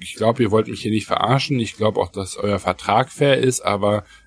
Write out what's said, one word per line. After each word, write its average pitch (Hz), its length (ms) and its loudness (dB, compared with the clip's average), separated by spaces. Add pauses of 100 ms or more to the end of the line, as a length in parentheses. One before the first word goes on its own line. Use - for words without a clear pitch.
ich - 160 -14
glaub, 113 240 0
ihr 110 100 2
wollt 110 160 2
mich 113 160 -10
hier 107 80 -2
nicht 107 160 -2
verarschen. 131 540 0
Ich 110 160 -4
glaub 107 200 0
auch, 98 140 0
dass 98 260 -8
euer 101 220 0
Vertrag 101 540 0
fair 139 260 2
ist, 127 220 0
aber 104 440 0 (220)